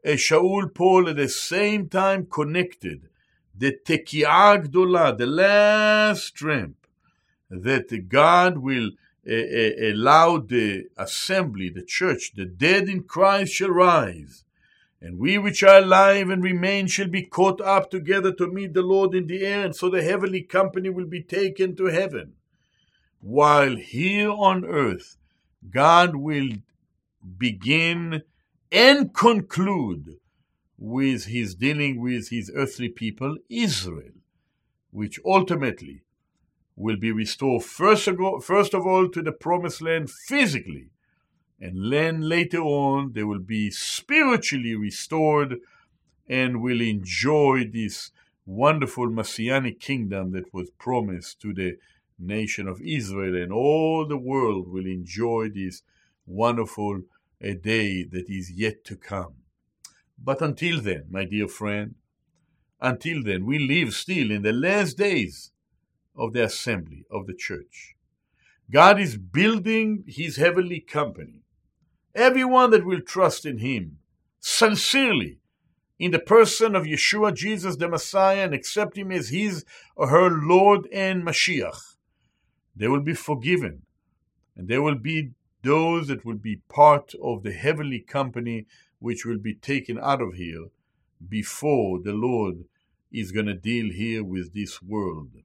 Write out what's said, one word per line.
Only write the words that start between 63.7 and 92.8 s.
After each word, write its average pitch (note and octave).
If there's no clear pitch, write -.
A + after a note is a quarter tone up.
still D3+
in G2+
the A2
last F3
days D#3
of A#2
the A2+
assembly D#2+
of G2
the F#2
church. -
God F#3
is D3
building G#3+
his D3+
heavenly F3
company. -
Everyone B3+
that F#3+
will D#3+
trust -
in C3+
him G#2
sincerely, G#3+
in F3+
the E3
person A3
of E3+
Yeshua, G3
Jesus F#3
the E3+
Messiah, F#3+
and D#3+
accept -
him F#3+
as D#3
his F3+
or D3
her F3
Lord F#3
and F#3+
Mashiach, D3+
they G#2+
will C#3
be D3+
forgiven. C3+
And F#2
there B2+
will D3+
be C#3
those D#3+
that C3+
will A2+
be G#2
part D3
of G#2+
the G#2+
heavenly C#3+
company A#2+
which A#2
will A2+
be G#2
taken B2+
out C3+
of F#2
here E2
before G#2+
the G2+
Lord G#2+